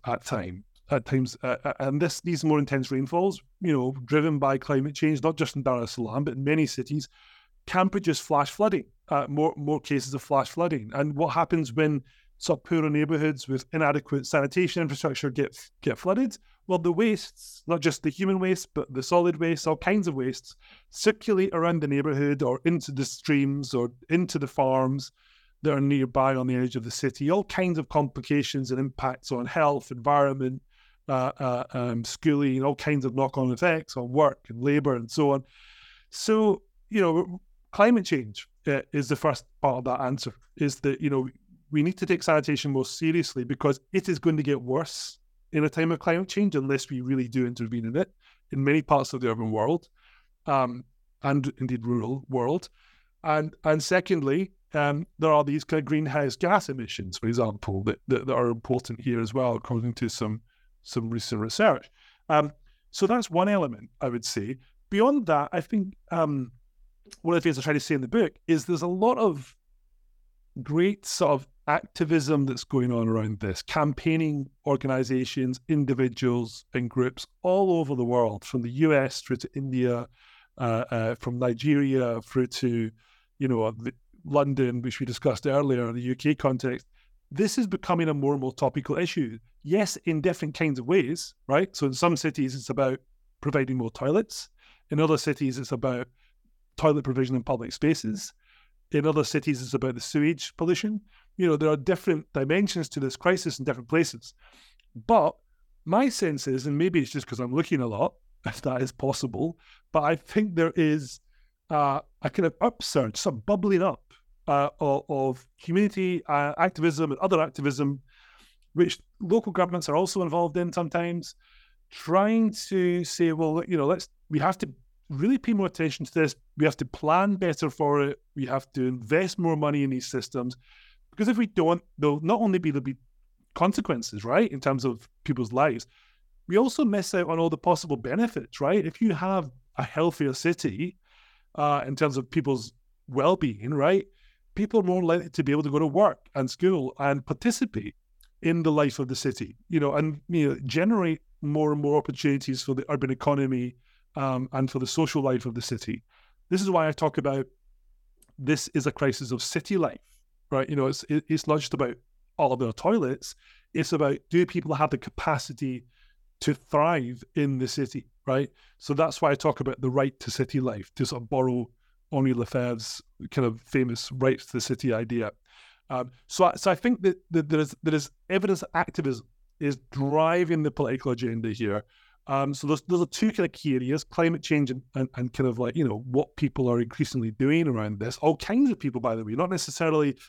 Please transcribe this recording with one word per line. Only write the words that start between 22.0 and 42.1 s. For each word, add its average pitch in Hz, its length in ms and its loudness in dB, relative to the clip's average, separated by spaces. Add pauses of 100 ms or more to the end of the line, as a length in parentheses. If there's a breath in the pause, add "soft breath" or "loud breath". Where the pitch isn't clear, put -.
or 123 220 0
into 165 280 0
the 135 120 -2
streams 139 680 0
or 120 180 0 (160)
into 170 300 2
the 143 80 -2
farms 131 680 0 (500 soft breath)
that 151 100 2
are 139 80 2
nearby 135 540 2
on 127 140 0
the 127 80 0
edge 123 180 0
of 117 100 -6
the 117 60 -10
city, 143 400 -2
all 196 140 2
kinds 180 340 -2
of 151 100 -6
complications 139 840 -2
and 127 80 -2
impacts 131 500 -6
on 123 160 -2
health, 143 460 0
environment, 135 720 0 (460 soft breath)
uh, 131 300 0
uh, 127 340 -2
um, 120 320 -4
schooling, 143 600 2
all 139 120 0
kinds 143 280 -2
of 131 100 -4
knock-on 131 380 0
effects 160 440 -2
on 123 140 -6
work 143 380 2
and 117 140 -10
labor 143 340 2
and 113 140 -8
so 143 220 4
on. 135 120 0 (640 loud breath)
So, 214 520 2 (280)
you 208 100 2
know, 175 400 2 (320)
climate 220 320 6
change, 117 440 -4 (200)
uh, 143 140 0 (100)
is 139 160 -2
the 143 80 0
first 143 300 -2 (160)
part 131 160 2
of 127 60 -6
that 127 160 -2
answer, 127 340 -4 (220)
is 143 240 0
that, 139 200 0
you 151 100 0
know, 135 180 0 (440)
we 151 100 4
need 180 160 0
to 175 80 -4
take 185 160 2